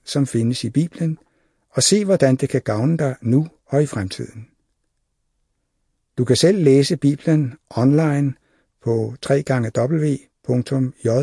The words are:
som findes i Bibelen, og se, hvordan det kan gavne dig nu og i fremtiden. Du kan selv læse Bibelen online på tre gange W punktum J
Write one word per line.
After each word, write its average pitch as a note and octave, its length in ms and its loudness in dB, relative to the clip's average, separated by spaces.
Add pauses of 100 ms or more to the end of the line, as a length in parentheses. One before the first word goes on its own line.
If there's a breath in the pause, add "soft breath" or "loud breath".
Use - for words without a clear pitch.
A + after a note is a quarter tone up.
som C#3 220 -2
findes A#2 380 -2
i A#2+ 60 -6
Bibelen, D#3+ 480 -2 (520)
og - 120 -2
se, G#3 220 2
hvordan C#3 320 2
det C3 120 -2
kan C3 140 -2
gavne B2 360 -2
dig C#3 240 -4
nu C3 260 0 (180)
og - 160 0
i D3 40 -2
fremtiden. A2 600 -10 (1700)
Du B2 60 2
kan A#2 120 2
selv F#3 260 4
læse C#3 340 4
Bibelen C#3+ 580 0 (160)
online C#3+ 640 2 (480)
på A2+ 400 -2
tre C#3+ 200 0
gange A#2+ 360 -2
W D3+ 360 0 (300)
punktum B2+ 500 -2 (100)
J A#2 40 -2 (140)